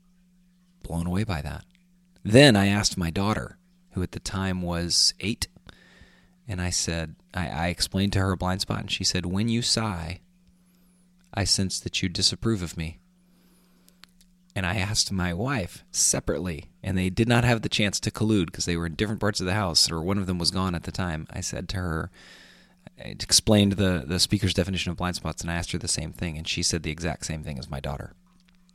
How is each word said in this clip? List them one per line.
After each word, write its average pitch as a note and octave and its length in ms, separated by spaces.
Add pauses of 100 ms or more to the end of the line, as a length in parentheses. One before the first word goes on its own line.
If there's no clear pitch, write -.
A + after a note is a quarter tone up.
(840)
blown E2+ 240
away F#2 180
by F2 180
that. C#2+ 240 (580)
Then A#2+ 320
I G2 100
asked G2+ 300
my E2+ 140
daughter, G2 480 (320)
who F#2 120
at F2 100
the F2+ 80
time F#2+ 420
was F2 580
eight, - 280 (1000)
and F#2 120
I F2+ 100
said, E2 440 (180)
I, F2 160
I D2 200
explained F#2+ 460
to G2+ 40
her F#2+ 140
a F2+ 40
blind F#2 260
spot, G#2+ 180
and G2 100
she - 140
said, F2+ 220
"When G2 220
you A#2 140
sigh, F#2+ 580 (1120)
I G2+ 120
sense F#2+ 340
that - 240
you F#2+ 60
disapprove F#2+ 540
of E2+ 140
me." E2+ 220 (1600)
And F#2+ 100
I F2+ 100
asked G2+ 360
my F2+ 200
wife G#2 600
separately, E2 800 (120)
and F#2+ 160
they F#2 120
did A2+ 180
not A#2+ 160
have A#2 180
the G#2+ 60
chance G2+ 320
to A2+ 100
collude G#2+ 420
'cause - 120
they F2 120
were E2+ 100
in D#2+ 80
different G#2+ 260
parts G#2 180
of F#2+ 80
the F2+ 80
house, F#2 340
or E2 140
one G2 160
of F#2+ 80
them F2+ 120
was D#2+ 120
gone F#2 240
at E2 100
the E2+ 80
time. E2 380
I - 120
said - 260
to - 80
her, E2+ 340 (880)
I G#1 220
explained G#2 520
the, F2+ 320
the E2 140
speaker's F#2+ 360
definition F#2 360
of E2+ 60
blind F2+ 180
spots, - 280
and E2+ 80
I E2+ 40
asked E2+ 180
her F2+ 60
the - 80
same D#2+ 260
thing, E2 240
and E2 120
she - 140
said E2+ 200
the D#2 80
exact D#2 360
same D#2 180
thing C#2+ 140
as - 120
my C#2 100
daughter. C#2 340 (600)